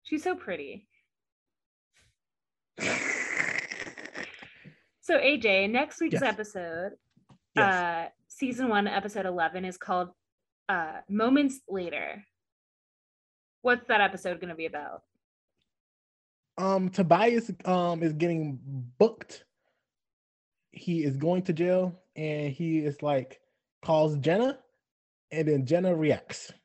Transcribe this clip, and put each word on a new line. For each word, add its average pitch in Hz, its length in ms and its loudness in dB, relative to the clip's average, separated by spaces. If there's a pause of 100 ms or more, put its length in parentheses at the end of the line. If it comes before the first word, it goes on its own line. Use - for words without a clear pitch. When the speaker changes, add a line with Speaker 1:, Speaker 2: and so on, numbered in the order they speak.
Speaker 1:
She's 302 220 -6
so 359 120 -2
pretty. 170 520 -10 (1900)
Speaker 2:
<laughs> - 80 -4 (2250)
Speaker 1:
So 330 160 2
A 277 200 4
J, 196 300 2
next 262 340 -2
week's 320 120 0
Speaker 2:
Yes. 240 100 0
Speaker 1:
episode, 196 680 -4 (640)
Speaker 2:
Yes. 202 180 4
Speaker 1:
uh, 175 360 -2 (180)
season 247 420 -4
one, 202 180 2
episode 196 380 -4
eleven 180 400 -2
is 180 100 -8
called, 180 340 -4 (580)
uh, 165 420 -2
Moments 262 580 2
Later. 170 560 -6 (1400)
What's 240 240 2
that 214 140 4
episode 190 380 0
gonna 175 160 -8
be 160 120 -6
about? - 340 -8 (1600)
Speaker 2:
Um, 190 300 2
Tobias, 214 600 4 (160)
um, 175 380 2
is 156 100 2
getting 156 460 0 (400)
booked. - 460 2 (1300)
He 165 320 -2
is 135 140 0
going 175 260 0
to 180 100 -2
jail, 180 460 0 (160)
and 151 380 -4
he 160 240 0
is, 147 240 -2
like, 139 400 -2 (400)
calls 156 360 2
Jenna, 196 420 2 (720)
and 156 160 0
then 139 180 2
Jenna 175 300 2
reacts - 580 0 (120)